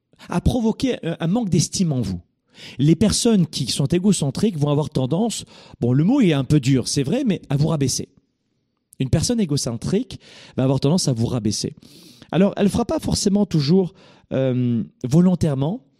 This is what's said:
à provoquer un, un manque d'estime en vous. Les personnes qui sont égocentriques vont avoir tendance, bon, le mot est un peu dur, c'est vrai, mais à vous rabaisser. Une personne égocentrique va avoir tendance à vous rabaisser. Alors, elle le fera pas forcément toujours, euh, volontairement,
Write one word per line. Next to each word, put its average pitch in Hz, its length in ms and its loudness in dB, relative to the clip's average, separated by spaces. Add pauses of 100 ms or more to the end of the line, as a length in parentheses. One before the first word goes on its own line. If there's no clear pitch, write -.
(280)
à 175 140 -4
provoquer 226 600 0
un, 160 180 -6
un 165 80 -4
manque 208 220 -2
d'estime 165 420 0
en 127 80 -2
vous. 92 200 -6 (580)
Les 151 160 4
personnes 208 540 2
qui - 180 -6
sont 139 200 -2
égocentriques 180 680 0
vont 147 140 0
avoir 147 180 0
tendance, 165 560 -2 (360)
bon, 120 120 2
le 143 120 4
mot 262 160 4
est 180 120 4
un 139 120 0
peu 151 160 2
dur, 123 280 2
c'est 143 140 -2
vrai, 208 220 -2
mais 190 260 -2
à 139 60 0
vous 143 100 2
rabaisser. 139 420 -2 (920)
Une 131 100 -4
personne 233 300 0
égocentrique 143 800 -4 (360)
va 123 60 0
avoir 135 160 2
tendance 151 300 0
à 135 40 4
vous 113 140 0
rabaisser. 110 480 -4 (560)
Alors, 190 260 2
elle - 60 -2
le 202 80 4
fera 233 140 0
pas 320 160 -4
forcément 202 440 0
toujours, 165 480 2 (400)
euh, 123 520 0 (180)
volontairement, 165 840 2 (160)